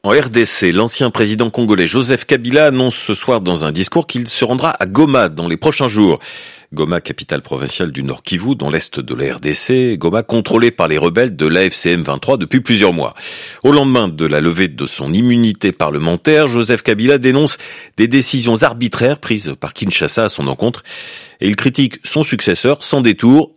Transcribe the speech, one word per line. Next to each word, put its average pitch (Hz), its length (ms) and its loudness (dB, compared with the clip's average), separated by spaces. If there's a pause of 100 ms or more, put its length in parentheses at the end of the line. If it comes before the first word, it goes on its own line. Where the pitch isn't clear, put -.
En 101 60 0
R 131 200 4
D 113 140 4
C, 95 260 0
l'ancien 113 400 0
président 110 400 0
congolais 101 380 2
Joseph 123 360 0
Kabila 135 420 2
annonce 127 280 2
ce - 180 -2
soir 117 280 0
dans 87 240 -2
un 76 80 -2
discours 95 340 -2
qu'il 120 220 -6
se - 160 0
rendra 131 260 0
à - 160 -4
Goma 127 420 4
dans 80 200 -6
les 82 80 -2
prochains 143 320 0
jours. 104 320 2 (520)
Goma, 78 280 -2
capitale - 420 -8
provinciale 69 480 -6
du 67 120 -8
Nord 67 200 -8
Kivu, 101 320 -4
dans 71 160 -6
l'est 76 300 -4
de 62 140 -8
la 65 200 -4
R - 60 -14
D 76 120 -4
C, 127 460 0
Goma 87 240 0
contrôlée 117 480 0
par 82 180 -2
les 78 100 0
rebelles 90 360 0
de 78 120 -2
l'A 92 220 2
F - 60 -4
C - 160 -2
M 85 140 0
vingt-trois 73 320 -2
depuis 110 240 0
plusieurs 101 320 2
mois. 71 220 -4 (500)
Au 139 80 6
lendemain 131 360 4
de 80 180 -4
la 73 140 2
levée 85 280 0
de 67 180 -6
son 69 260 -6
immunité 113 600 2
parlementaire, 85 760 2
Joseph 117 360 0
Kabila 123 360 2
dénonce 131 400 2 (380)
des 110 100 4
décisions 120 560 2
arbitraires 120 560 0
prises 92 400 -6
par 78 140 -10
Kinshasa 87 520 -2
à 104 40 0
son 71 180 -4
encontre 98 380 -4 (560)
et 95 80 0
il 104 80 0
critique 131 480 -2
son - 180 -2
successeur - 600 0
sans 143 160 0
détour. 120 560 4